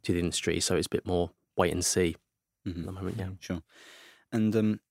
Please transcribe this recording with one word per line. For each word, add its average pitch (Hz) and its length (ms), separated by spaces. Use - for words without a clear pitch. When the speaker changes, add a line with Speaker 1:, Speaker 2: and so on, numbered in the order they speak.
Speaker 1:
to - 100
the 87 60
industry, 85 400
so 90 160
it's 85 120
a - 40
bit - 160
more 87 260
wait 90 180
and 87 120
see 87 320
Speaker 2:
Mm-hmm. 87 140
Speaker 1:
at 80 60
the 95 60
moment. 92 260
Yeah, 95 100
Speaker 2:
sure. 87 220
And, 110 240
um, 107 240